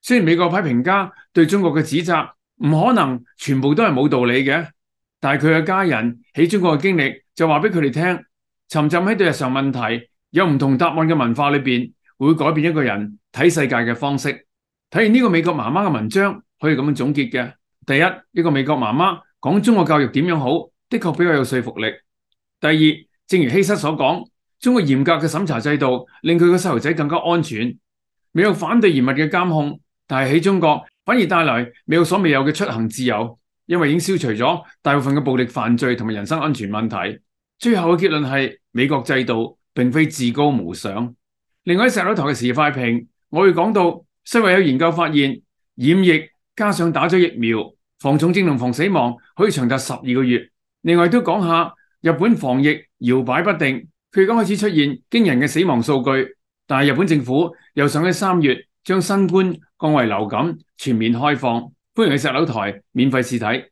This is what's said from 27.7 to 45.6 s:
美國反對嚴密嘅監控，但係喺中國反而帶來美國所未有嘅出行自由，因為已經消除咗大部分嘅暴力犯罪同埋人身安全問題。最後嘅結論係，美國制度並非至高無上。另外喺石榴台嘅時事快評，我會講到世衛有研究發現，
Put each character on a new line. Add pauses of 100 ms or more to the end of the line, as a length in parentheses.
美
國
反
對
嚴
密
嘅
監
控， (260)
但
係
喺
中
國 (200)
反
而
帶
來 (200)
美
國
所
未
有
嘅
出
行
自
由， (300)
因
為
已
經
消
除
咗 (180)
大
部
分
嘅
暴
力
犯
罪
同
埋
人
身
安
全
問
題。 (400)
最
後
嘅
結
論
係， (120)
美
國
制
度 (140)
並
非
至
高
無
上。 (480)
另
外
喺
石
榴
台
嘅
時
事
快
評， (240)
我
會
講
到 (200)
世
衛
有
研
究
發
現， (360)